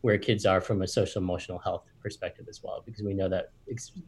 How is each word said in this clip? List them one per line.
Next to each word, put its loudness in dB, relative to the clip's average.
where 6
kids 2
are 6
from 0
a 0
social 2
emotional -4
health -4
perspective -10
as -18
well, -10
because -10
we -2
know 0
that -2
ex-, -10